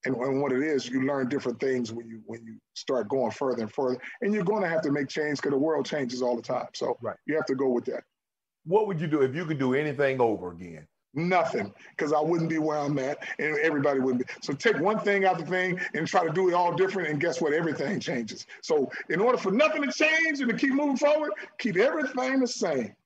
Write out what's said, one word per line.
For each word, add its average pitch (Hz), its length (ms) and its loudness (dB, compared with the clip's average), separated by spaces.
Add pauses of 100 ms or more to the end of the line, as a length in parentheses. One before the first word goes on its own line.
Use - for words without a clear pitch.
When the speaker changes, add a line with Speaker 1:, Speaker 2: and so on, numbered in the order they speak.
Speaker 1:
And, 135 120 -2
and 135 240 0
what 143 100 0
it 127 120 2
is, 139 240 0
you 131 160 0
learn 135 260 0
different 123 300 -2
things 127 340 0
when 117 160 -10
you, 113 160 -14
when 117 200 -12
you 113 120 -16 (160)
start 120 340 -2
going 123 240 0
further 123 320 -2
and 107 100 -6
further. 127 240 0 (240)
And 208 120 0
you're 208 100 0
gonna 202 240 0
have 165 140 0
to 151 100 0
make 143 160 0
change 151 340 -2
'cause 143 100 0
the 139 60 2
world 147 280 0
changes 127 360 -4
all 123 140 0
the 117 60 -6
time. 120 320 -4
So 123 280 -4
Speaker 2:
Right. 104 140 -6 (100)
Speaker 1:
you 147 100 -2
have 156 100 0
to 139 100 -2
go 131 140 0
with 120 160 0
that. 120 180 -6 (640)
Speaker 2:
What 202 220 2
would 185 120 -2
you 170 80 -2
do 147 140 2
if 131 140 2
you 175 100 -4
could 156 140 -4
do 127 140 2
anything 139 460 0
over 98 320 2
again? 82 360 -16 (280)
Speaker 1:
Nothing, 160 560 2 (240)
'cause 151 160 -2
I 151 80 4
wouldn't 165 300 0
be 160 80 0
where 151 200 0
I'm 143 200 -2
at 135 260 -4 (140)
and 151 220 -2
everybody 147 400 2
wouldn't 127 280 2
be. - 140 -14
So - 100 -6
take 175 280 2
one 202 200 2
thing 202 260 2
out 185 120 4
the 165 80 -6
thing 180 340 -2 (140)
and 156 140 -2
try 180 180 2
to 160 80 0
do 185 160 4
it 170 40 2
all 175 220 4
different, 190 340 0
and 147 100 -2
guess 165 200 0
what? 151 140 2
Everything 160 460 0
changes. 120 480 -6 (140)
So 143 280 0 (200)
in 175 120 0
order 233 160 4
for 185 140 0
nothing 294 320 2
to 262 80 -2
change 311 500 2
and 240 80 0
to 214 80 0
keep 269 160 2
moving 277 240 2
forward, 302 340 4 (280)
keep 185 180 0
everything 262 640 2
the 254 80 4
same. 139 480 -2 (100)